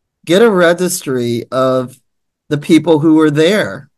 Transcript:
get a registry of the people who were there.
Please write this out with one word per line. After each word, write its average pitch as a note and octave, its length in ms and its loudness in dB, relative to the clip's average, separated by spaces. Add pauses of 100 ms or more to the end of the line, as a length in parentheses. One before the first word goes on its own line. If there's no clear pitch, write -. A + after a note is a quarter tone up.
(260)
get F3+ 160 2
a A#3 80 2
registry E3+ 1000 -2
of C3 480 -2 (500)
the D3 80 -4
people D#3 420 2
who D#3 160 2
were D#3 160 2
there. D3+ 680 -2